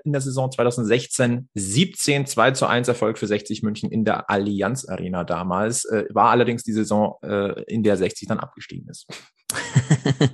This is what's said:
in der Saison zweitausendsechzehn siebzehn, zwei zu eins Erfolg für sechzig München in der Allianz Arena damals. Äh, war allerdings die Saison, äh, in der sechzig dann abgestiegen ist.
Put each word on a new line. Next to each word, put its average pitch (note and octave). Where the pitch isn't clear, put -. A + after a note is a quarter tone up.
in D3
der C#3
Saison C3
zweitausendsechzehn A#2+
siebzehn, C#3
zwei B2
zu C3+
eins B2
Erfolg A2+
für A2
sechzig G#2
München G#2+
in A2
der -
Allianz G2+
Arena F2+
damals. F#2
Äh, G#2+
war G#2+
allerdings A#2
die -
Saison, G#2+
äh, G2+
in A2
der G2+
sechzig -
dann G#2
abgestiegen -
ist. -